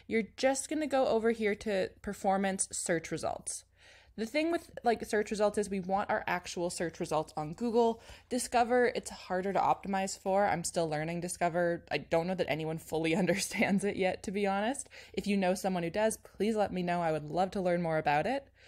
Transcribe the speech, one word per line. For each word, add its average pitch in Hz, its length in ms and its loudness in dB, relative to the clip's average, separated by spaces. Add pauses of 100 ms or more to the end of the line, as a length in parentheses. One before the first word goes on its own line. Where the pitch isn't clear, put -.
you're 220 160 0 (140)
just 269 320 2
gonna 311 180 -2
go 262 200 2
over 226 240 2
here 220 240 0
to 196 360 -2 (100)
performance 196 680 0
search - 400 -2
results. - 540 -6 (500)
The 208 100 -4
thing 311 280 0
with, 339 160 -4 (160)
like, 226 200 2
search 214 260 0
results 208 260 2
is 202 120 -2
we 196 120 -2
want 190 280 -2
our 214 180 0
actual 180 420 -2
search 175 320 -6
results 156 340 -2
on 156 200 -6
Google. 233 460 2 (280)
Discover, 240 640 2
it's - 140 -6
harder 185 420 -4
to 180 80 2
optimize 196 580 0
for. 196 280 2
I'm 170 180 0
still 170 260 -2
learning 156 300 -2
Discover. 170 720 0
I 156 60 0
don't 165 300 0
know 185 80 0
that 180 140 -2
anyone 156 280 -2
fully 160 380 0
<laughs> 190 80 4
understands 196 600 2
it 202 140 -2
yet, 185 260 0
to 208 80 -6
be 196 160 0
honest. 202 400 -2 (240)
If - 160 -6
you 202 80 2
know 185 200 4
someone 185 280 -2
who 170 60 -2
does, 214 260 0
please - 400 -2
let 208 160 2
me 180 120 -2
know. 175 180 0
I 165 100 2
would 151 200 -2
love 180 200 0
to 202 100 -2
learn 175 200 2
more 160 160 0
about 151 280 2
it. 262 220 -2 (200)